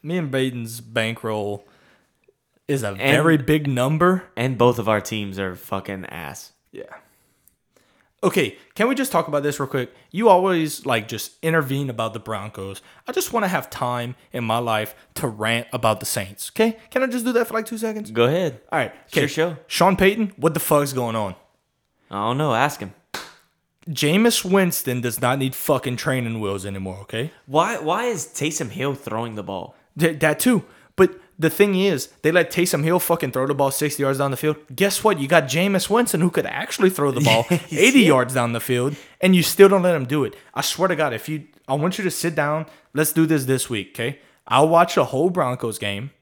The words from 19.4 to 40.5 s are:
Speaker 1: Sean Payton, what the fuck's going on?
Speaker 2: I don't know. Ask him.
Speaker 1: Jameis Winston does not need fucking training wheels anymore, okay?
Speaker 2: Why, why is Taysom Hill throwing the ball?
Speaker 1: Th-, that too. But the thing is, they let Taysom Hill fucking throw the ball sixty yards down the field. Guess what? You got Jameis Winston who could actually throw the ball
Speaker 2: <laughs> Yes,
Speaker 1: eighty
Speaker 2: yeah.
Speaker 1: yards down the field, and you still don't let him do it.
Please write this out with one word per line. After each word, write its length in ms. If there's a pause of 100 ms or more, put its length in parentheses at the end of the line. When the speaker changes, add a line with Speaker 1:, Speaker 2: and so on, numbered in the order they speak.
Speaker 1:
Sean 280
Payton, 400
what 180
the 60
fuck's 320
going 220
on? 220 (760)
Speaker 2:
I 40 (140)
don't 100
know. 160
Ask 260
him. 140 (960)
Speaker 1:
Jameis 560
Winston 580
does 180
not 180
need 160
fucking 420
training 440
wheels 260
anymore, 360
okay? 280 (160)
Speaker 2:
Why, 320
why 280
is 200
Taysom 440
Hill 240
throwing 420
the 80
ball? 320 (200)
Speaker 1:
Th-, 220
that 220
too. 240 (320)
But 240 (180)
the 120
thing 260
is, 320 (140)
they 100
let 180
Taysom 320
Hill 160
fucking 320
throw 160
the 80
ball 160
sixty 320
yards 160
down 140
the 40
field. 200 (180)
Guess 300
what? 160
You 80
got 160
Jameis 440
Winston 320
who 100
could 160
actually 440
throw 220
the 80
ball 260
Speaker 2:
<laughs> 40
Yes, 220
Speaker 1:
eighty 280
Speaker 2:
yeah. 80
Speaker 1:
yards 260
down 200
the 60
field, 360 (240)
and 160
you 80
still 240
don't 140
let 120
him 120
do 180
it. 100 (200)